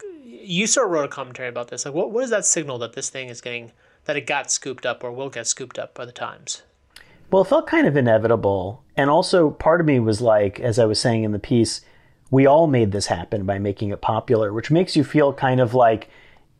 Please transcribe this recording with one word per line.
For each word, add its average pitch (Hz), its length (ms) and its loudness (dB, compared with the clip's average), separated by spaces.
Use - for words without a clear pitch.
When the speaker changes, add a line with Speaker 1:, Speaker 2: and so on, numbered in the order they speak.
Speaker 1:
you 220 440 -6
sort 233 200 0
of 180 60 -4
wrote 147 120 -2
a 139 40 -10
commentary 127 400 -12
about 120 200 -10
this. 131 160 -12
Like, 139 80 -4
what, 208 180 -2
what 226 100 -2
does 262 100 -6
that 208 140 -2
signal 139 340 -4
that 113 140 -10
this 131 160 -10
thing 131 200 -12
is 120 100 -16
getting, 120 320 -12
that 147 120 -4
it 131 100 -8
got 139 240 -4
scooped - 340 -8
up 120 180 -4
or 123 80 -10
will 135 180 -10
get 117 180 -10
scooped - 320 -8
up 113 140 -12
by 127 120 -14
the 123 60 -18
Times? - 520 -14
Speaker 2:
Well, 190 120 4
it 185 40 0
felt 311 200 0
kind 320 200 2
of 143 80 0
inevitable. 107 880 2
And 143 120 2
also 170 420 4
part 165 280 2
of 165 80 2
me 135 120 4
was 110 200 2
like, 107 400 2
as 120 200 0
I 113 60 6
was 107 140 0
saying 113 240 0
in 107 80 -2
the 104 80 -4
piece, 117 420 0
we 135 180 4
all 160 200 6
made 117 240 2
this 98 160 -4
happen 98 380 -4
by 98 140 -4
making 101 300 -4
it 101 120 -8
popular, 110 500 0
which 113 200 -6
makes 180 240 2
you 151 80 4
feel 143 300 2
kind 131 280 0
of 117 140 0
like, 113 340 2